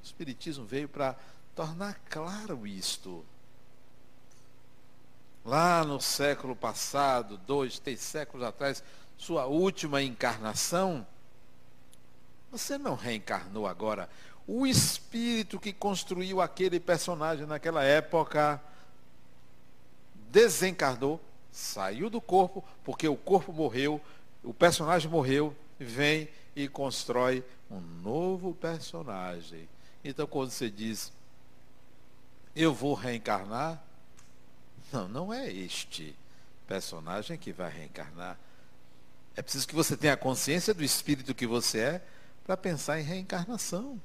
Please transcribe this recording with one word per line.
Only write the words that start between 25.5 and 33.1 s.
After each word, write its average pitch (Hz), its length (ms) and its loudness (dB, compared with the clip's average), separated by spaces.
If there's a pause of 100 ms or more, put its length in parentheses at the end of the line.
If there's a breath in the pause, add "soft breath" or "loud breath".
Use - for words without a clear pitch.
vem 147 480 2 (280 loud breath)
e 143 120 -2
constrói 127 760 2 (260 loud breath)
um 98 100 -6
novo 156 760 -2
personagem. 92 1120 -6 (340 soft breath)
Então, 143 220 -2
quando 135 240 0
você 120 180 -2
diz, 107 460 -4 (1400)
"Eu 160 180 8
vou 135 220 2
reencarnar", 117 840 -2 (1120)